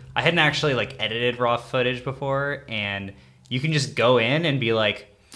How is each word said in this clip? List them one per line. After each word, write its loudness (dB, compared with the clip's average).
I 0
hadn't 2
actually, 2
like, -2
edited -2
raw 2
footage -2
before, -4
and -4
you -2
can 0
just 0
go 6
in 2
and 0
be 0
like, 0